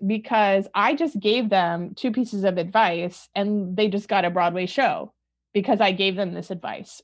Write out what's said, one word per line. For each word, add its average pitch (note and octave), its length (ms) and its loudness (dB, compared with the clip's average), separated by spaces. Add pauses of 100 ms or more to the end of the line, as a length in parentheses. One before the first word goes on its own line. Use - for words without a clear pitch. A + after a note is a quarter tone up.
because G#3 680 2
I A3 180 4
just D4+ 260 -2
gave G#3+ 300 2
them F3 460 0
two B3 160 -2
pieces G#3+ 320 -2
of F#3 160 2
advice F3+ 720 0
and G3+ 420 -2
they G#3+ 120 2
just G3+ 200 -2
got F#3+ 180 2
a F3+ 40 0
Broadway F3+ 380 0
show G#3 440 -2 (440)
because G#3 260 2
I G3+ 100 4
gave F#3+ 240 0
them F3+ 200 -4
this F3 160 -10
advice. - 520 -12